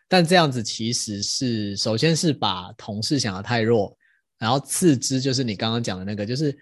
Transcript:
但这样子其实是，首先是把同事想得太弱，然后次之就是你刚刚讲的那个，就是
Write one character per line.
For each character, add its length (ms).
但 180
这 120
样 120
子 140
其 300
实 280
是， 540
首 220
先 180
是 160
把 460
同 260
事 160
想 160
得 80
太 160
弱， 340
然 120
后 120
次 360
之 220
就 140
是 100
你 140
刚 140
刚 120
讲 160
的 60
那 100
个， 100
就 120
是 240